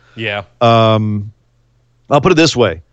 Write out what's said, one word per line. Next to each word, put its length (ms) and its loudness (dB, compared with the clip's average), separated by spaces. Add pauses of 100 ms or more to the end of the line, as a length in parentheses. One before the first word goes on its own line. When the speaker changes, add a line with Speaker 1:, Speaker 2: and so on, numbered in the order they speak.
(160)
Speaker 1:
Yeah. 300 -8 (160)
Speaker 2:
Um, 720 0 (760)
I'll 120 2
put 100 2
it 40 2
this 200 2
way. 260 -2 (120)